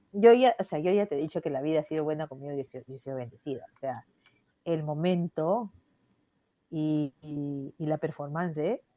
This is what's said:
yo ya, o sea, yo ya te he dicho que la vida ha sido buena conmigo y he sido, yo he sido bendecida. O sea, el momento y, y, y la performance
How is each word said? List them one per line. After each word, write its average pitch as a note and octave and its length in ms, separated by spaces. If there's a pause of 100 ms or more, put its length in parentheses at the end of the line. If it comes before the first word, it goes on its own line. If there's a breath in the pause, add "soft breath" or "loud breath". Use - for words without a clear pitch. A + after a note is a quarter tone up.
(120)
yo A3 220
ya, B3 260
o F#3+ 40
sea, D#3 160
yo F3+ 120
ya G#3 140
te F3 100
he C#3+ 60
dicho D#3+ 200
que D#3 80
la C3+ 120
vida D#3 180
ha D3 40
sido D#3 200
buena D#3 240
conmigo C#3 260
y C#3 60
he C3 40
sido, - 240
yo C3+ 80
he B2+ 40
sido C3+ 160
bendecida. B2 580
O - 60
sea, B2 260 (600)
el D#3+ 180
momento F3 880 (960)
y, D#3 520
y, C#3+ 560
y D#3+ 80
la D3+ 120
performance D#3 840 (160)